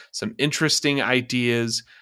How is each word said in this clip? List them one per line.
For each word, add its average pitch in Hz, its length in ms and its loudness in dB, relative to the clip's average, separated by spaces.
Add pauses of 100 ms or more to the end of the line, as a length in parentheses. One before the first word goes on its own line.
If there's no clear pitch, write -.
(120)
some - 260 -6
interesting 143 640 0
ideas, 120 840 0 (180)